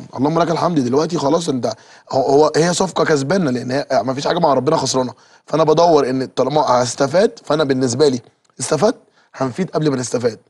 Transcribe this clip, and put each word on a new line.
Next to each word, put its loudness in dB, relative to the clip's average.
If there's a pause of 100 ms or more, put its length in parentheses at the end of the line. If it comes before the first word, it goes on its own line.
(180)
اللهم 0
لك 0
الحمد. 0
دلوقتي 0
خلاص، 0
أنت، -4 (380)
هو، 0
هو، 4
هي 2
صفقة -2
كسبانة، 0
لأن -4
هي -2 (180)
ما -4
فيش -6
حاجة 0
مع 4
ربنا 0
خسرانة. -2 (320)
فأنا 0
بدور 4
إن -2
طالما -2
هستفاد، 0 (120)
فأنا 0
بالنسبة 0
لي 0 (400)
استفدت، 0 (380)
هنفيد -4
قبل -2
ما -2
نستفاد. -4 (100)